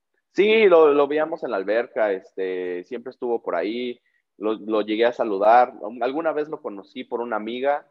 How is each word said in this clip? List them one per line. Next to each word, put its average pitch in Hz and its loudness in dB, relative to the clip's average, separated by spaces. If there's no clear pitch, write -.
Sí, 214 4
lo, 160 8
lo 143 4
veíamos 156 -4
en 131 -6
la 104 -2
alberca, 107 -2
este, 92 -6
siempre 120 -12
estuvo 120 -6
por 87 -4
ahí, 120 -6
lo, 107 -2
lo 107 -4
llegué 107 0
a 120 2
saludar, 113 2
alguna 151 -4
vez 151 -6
lo 151 -12
conocí 104 -14
por 120 -8
una 120 -6
amiga 123 -4